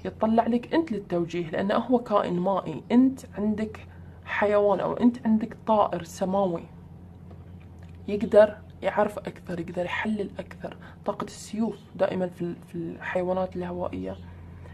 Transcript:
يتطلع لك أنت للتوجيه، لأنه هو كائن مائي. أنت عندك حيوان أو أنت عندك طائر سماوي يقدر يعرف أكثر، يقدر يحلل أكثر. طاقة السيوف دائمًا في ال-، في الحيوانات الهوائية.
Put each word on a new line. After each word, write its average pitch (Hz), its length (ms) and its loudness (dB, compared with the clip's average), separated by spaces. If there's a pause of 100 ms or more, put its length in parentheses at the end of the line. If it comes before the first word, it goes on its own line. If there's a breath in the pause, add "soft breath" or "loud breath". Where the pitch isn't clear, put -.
يتطلع 220 420 2
لك 240 260 0
أنت 320 180 2
للتوجيه، 175 580 -2
لأنه 196 260 2
هو 240 240 4
كائن 202 400 2
مائي. 175 520 -2
أنت 262 280 6 (180)
عندك 214 500 -2 (380 loud breath)
حيوان 208 540 4
أو 160 140 0
أنت 240 340 2
عندك 220 300 2 (100)
طائر 202 360 4
سماوي 185 600 0 (1400)
يقدر 208 500 6 (240)
يعرف 202 380 2
أكثر، - 400 -8
يقدر 175 260 -4
يحلل 202 440 -2 (100)
أكثر. - 380 -12 (280 loud breath)
طاقة 202 200 -2
السيوف - 540 -4 (160)
دائمًا 185 320 2
في 180 140 -8
ال-، 170 140 -4 (120)
في - 80 -12
الحيوانات 180 800 -2
الهوائية. 180 600 -6 (580 loud breath)